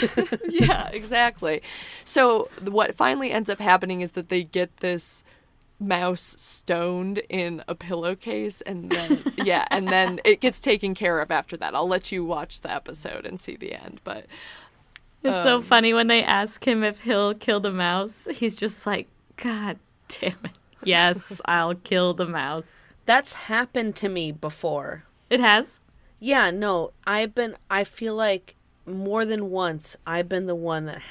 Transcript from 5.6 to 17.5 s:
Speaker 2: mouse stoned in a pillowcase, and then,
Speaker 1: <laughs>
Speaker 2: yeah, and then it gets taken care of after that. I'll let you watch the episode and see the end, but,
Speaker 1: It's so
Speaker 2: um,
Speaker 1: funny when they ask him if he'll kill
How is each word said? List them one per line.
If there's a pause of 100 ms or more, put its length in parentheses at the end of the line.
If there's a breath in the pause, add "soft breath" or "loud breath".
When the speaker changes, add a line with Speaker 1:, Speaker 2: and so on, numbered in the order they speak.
Speaker 2:
mouse
stoned (100)
in
a
pillowcase,
and
then,
Speaker 1:
<laughs>
Speaker 2:
yeah,
and
then
it
gets
taken
care
of
after
that.
I'll
let
you
watch
the
episode
and
see
the
end,
but, (960 loud breath)
Speaker 1:
It's
so
Speaker 2:
um,
Speaker 1:
funny
when
they
ask
him
if
he'll
kill